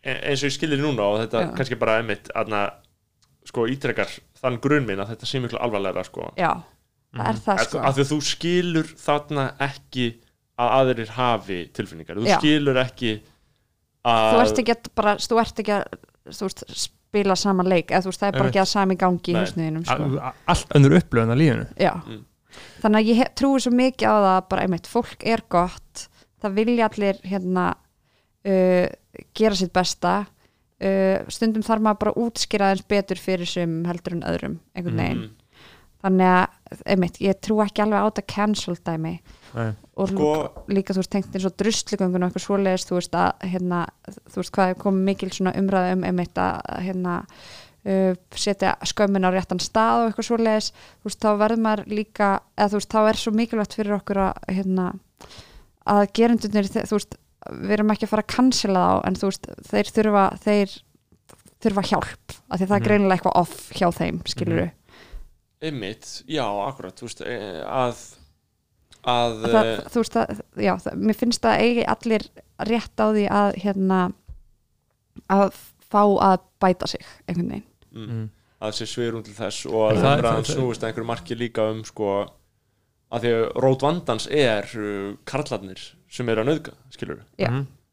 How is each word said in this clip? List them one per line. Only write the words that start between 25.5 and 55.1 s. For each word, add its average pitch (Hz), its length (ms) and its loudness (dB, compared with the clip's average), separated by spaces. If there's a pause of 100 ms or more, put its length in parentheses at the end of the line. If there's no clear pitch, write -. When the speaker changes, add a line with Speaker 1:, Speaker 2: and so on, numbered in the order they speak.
Speaker 2:
það 196 120 -2
vilja 226 340 2
allir, 202 360 -2
hérna, 180 500 -2 (720)
uh, 185 420 4 (480)
gera 214 200 4
sitt 180 180 -2
besta, 180 420 0 (680)
uh, 190 380 2 (100)
stundum 220 340 0
þarf 220 220 0
maður 214 160 2
bara 214 140 0
að 226 100 -2
útskýra 202 460 0
aðeins 196 180 0
betur 196 320 0
fyrir 175 280 -2
sumum 165 380 -2
heldur 175 300 -6
en 160 60 -4
öðrum, - 360 -4 (160)
einhvern 175 220 -4
Speaker 1:
Mm. 175 80 0
Speaker 2:
veginn. - 260 -4 (720)
Þannig 185 320 4
að, 180 160 4 (380)
einmitt, 180 340 0
ég 190 220 0
trú 214 180 0
ekki 208 240 0
alveg 208 160 2
á 208 80 2
þetta 208 180 -6
cancel 202 500 -2
dæmi. 165 420 -6 (360)
Speaker 3:
Nei. 113 200 -4 (240)
Speaker 2:
Og 190 100 0
Speaker 1:
Sko 185 240 2
Speaker 2:
líka, - 420 -4
líka, 196 200 0
þú 185 80 0
veist, - 80 -6
tengt - 240 -4
eins 190 100 -4
og 185 140 -2
druslugöngun 190 680 0
og 180 80 0
eitthvað - 140 -8
svoleiðis, 190 420 0
þú 185 80 -2
veist, 180 160 -4
að, 180 380 0
hérna, 180 300 -2 (280)
þú - 320 -16
veist, - 120 -10
hvað 185 180 2
er 185 40 -2
komið 190 300 0
mikil 190 260 -2
svona 185 220 -2
umræða 190 400 2
um, 185 120 0
einmitt, 180 300 -2
að, - 260 -2 (200)
hérna, 180 460 -4 (580)
uh, 190 300 2 (200)
setja 196 480 0
skömmin 196 460 2
á - 20 4
réttan 180 300 -2
stað 226 460 2
og 214 80 -2
eitthvað 226 160 -6
svoleiðis, 220 420 2
þú - 380 -14
veist, - 100 -12
þá 220 160 2
verður 220 240 2
maður 214 260 0
líka, 208 440 0 (260)
eða 208 140 2
þú 202 100 0
veist, - 80 -10
þá 220 100 0 (120)
er 220 100 0
svo 226 120 -2
mikilvægt 220 440 0
fyrir 208 240 -2
okkur 196 160 -4
að, 190 180 0 (140)
hérna, 185 400 0 (960)